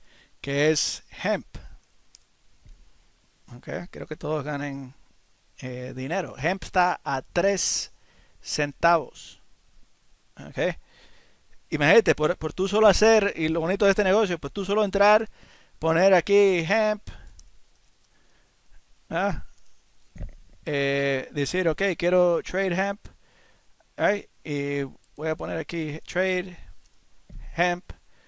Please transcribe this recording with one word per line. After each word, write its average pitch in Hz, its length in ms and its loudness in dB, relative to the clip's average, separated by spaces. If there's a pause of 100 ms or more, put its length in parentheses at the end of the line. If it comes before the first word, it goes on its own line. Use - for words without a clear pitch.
(420)
Que 143 300 2
es - 320 -2 (200)
hemp. 185 240 -2 (2000)
¿Ok? - 140 -16 (200)
Quiero 151 180 -12
que 156 80 -10
todos 151 280 -6
ganen, 139 500 -8 (640)
eh, 127 360 -10
dinero. 135 420 -6
Hemp 170 260 -2
está 175 400 0
a 139 180 -2
tres - 680 0 (500)
centavos. - 1000 -2 (1080)
¿Ok? 151 280 -4 (920)
Imagínate, 156 440 4
por, 151 240 0
por 156 160 -6
tú 190 140 -2
solo 214 200 4
hacer, 208 480 6
y 156 120 -2
lo 160 120 0
bonito 190 260 0
de 196 60 6
este 202 120 2
negocio, 190 340 2
pues - 160 -10
tú 202 100 -4
solo 202 200 0
entrar, 208 440 6 (520)
poner 165 340 4
aquí 190 560 4
hemp, 214 320 0 (2000)
¿ah? 180 360 -2 (1200)
Eh, 139 640 -2
decir, 170 360 -2
ok, 156 140 -2 (160)
quiero 175 460 4
trade 185 320 -2
hemp, 196 320 -4 (880)
¿ay? 196 320 0 (140)
Y 143 400 -4 (320)
voy 156 120 -6
a 160 80 -2
poner 170 220 -6
aquí 160 480 -6
trade 185 520 -4 (1000)
hemp, 175 260 0 (440)